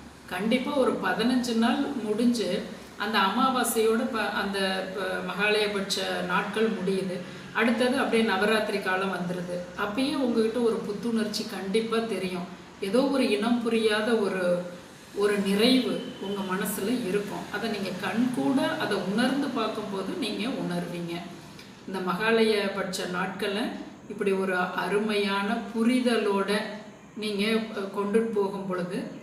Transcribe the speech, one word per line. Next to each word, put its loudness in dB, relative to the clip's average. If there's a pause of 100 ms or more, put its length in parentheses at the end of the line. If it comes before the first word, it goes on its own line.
(260)
கண்டிப்பா 0
ஒரு 2
பதினஞ்சு 2
நாள் 4 (240)
முடிஞ்சு 2 (340)
அந்த 0
அமாவாசையோட 2
ப-, -2
அந்த -2 (360)
ப-, -2
மகாலயபட்ச 0
நாட்கள் 2
முடியுது. 0 (340)
அடுத்தது 4
அப்படியே 4
நவராத்திரி 2
காலம் 0
வந்துருது. -4 (240)
அப்பயே 0
உங்ககிட்ட 2
ஒரு 4
புத்துணர்ச்சி -2
கண்டிப்பா 0
தெரியும். -4 (180)
ஏதோ 2
ஒரு 2
இனம் 2
புரியாத 2
ஒரு, 2 (540)
ஒரு 2
நிறைவு 4 (200)
உங்க -6 (140)
மனசுல -2
இருக்கும். -4
அதை -4
நீங்க -4
கண்கூட 0
அதை -2 (160)
உணர்ந்து 2
பார்க்கும்போது -4
நீங்க -2
உணர்வீங்க. -4 (760)
இந்த -6 (120)
மகாலயபட்ச 2
நாட்களை -2 (480)
இப்படி -2
ஒரு 2
அருமையான 0 (180)
புரிதலோட 2 (680)
நீங்க, 0
அ, 0
கொண்டுட்டு 0
போகும் 0
பொழுது -4 (200)